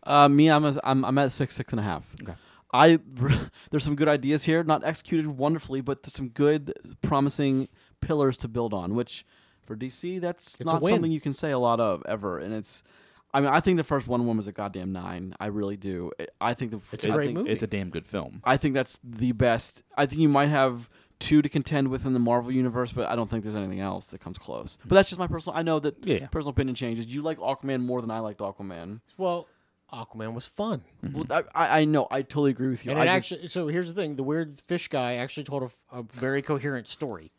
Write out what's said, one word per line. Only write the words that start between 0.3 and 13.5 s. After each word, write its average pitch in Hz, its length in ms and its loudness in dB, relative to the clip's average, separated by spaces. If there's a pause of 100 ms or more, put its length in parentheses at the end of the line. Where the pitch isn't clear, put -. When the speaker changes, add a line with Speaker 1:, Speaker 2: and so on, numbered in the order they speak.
Speaker 1:
I'm 151 140 6
a, 143 180 2
I'm, 135 220 2
I'm 135 140 2
at 139 140 4
six, - 220 -4
six - 180 -6
and 117 80 -2
a - 20 0
half. 92 400 -4
Speaker 2:
Okay. 85 120 -10 (400)
Speaker 1:
I, 160 240 10 (360)
<laughs> - 360 -6
there's 143 140 -2
some 147 120 0
good 151 120 2
ideas 147 360 2
here, 165 200 2
not 156 200 2
executed 160 440 -2
wonderfully, 139 520 -2
but 135 220 -4
there's - 120 -18
some 131 160 -8
good, 143 420 2 (300)
promising 139 680 2 (320)
pillars 143 380 2
to 123 100 -8
build 113 260 -2
on, 95 200 -4
which - 300 -4 (420)
for 110 100 -10
D 127 140 -8
C, 180 280 -8
that's 175 420 -6
Speaker 3:
It's - 20 -8
a - 20 -8 (100)
Speaker 1:
not 165 80 2
Speaker 3:
win. 175 120 4
Speaker 1:
something 165 180 2
you 151 80 -2
can 139 140 -2
say 156 180 -4
a 131 60 2
lot 117 220 4
of 98 260 0
ever, 98 320 -4
and 90 160 -6
it's, - 280 -10 (520)
I 139 60 4
mean, 143 100 2